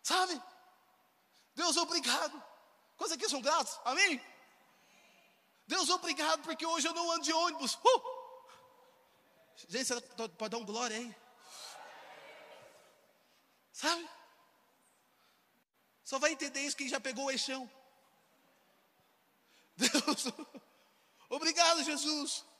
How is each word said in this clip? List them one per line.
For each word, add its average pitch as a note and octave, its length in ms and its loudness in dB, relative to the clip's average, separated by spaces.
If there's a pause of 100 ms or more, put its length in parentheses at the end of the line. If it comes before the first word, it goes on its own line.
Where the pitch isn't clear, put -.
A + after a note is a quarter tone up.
Sabe? F#4 320 2 (1300)
"Deus, E4+ 140 4
obrigado." D#4+ 600 0 (600)
Quantos E4 200 -4
aqui G4 120 -4
são C4 200 -2
gratos? D4+ 360 2
Amém? E4+ 300 4 (1600)
"Deus, E4+ 240 2
obrigado, D#4+ 480 0
porque D#4+ 260 -4
hoje E4 160 2
eu E4 100 -2
não E4+ 140 0
ando D#4 160 0
de D#4+ 60 2 (100)
ônibus." D4 300 -2 (160)
Uh! B4+ 100 6 (1700)
Gente, B3+ 140 0
você A#3 400 -6 (120)
pode G#3+ 120 -4
dar A#3 60 -4
um A3+ 140 -8
glória A3+ 240 -2
aí? A#3 180 -8 (2500)
Sabe? E4+ 360 0 (2000)
Só C4+ 140 -4
vai D4+ 140 4
entender C#4 300 -4
isso C#4+ 140 -2
quem C#4 120 -6
já C4+ 120 0
pegou C4 260 -4
o C4+ 40 0
eixão. C4 400 -2 (2000)
"Deus, C4 480 2 (500)
<laughs> - 540 -20
obrigado, D#4+ 560 4
Jesus. D4 600 -2 (160)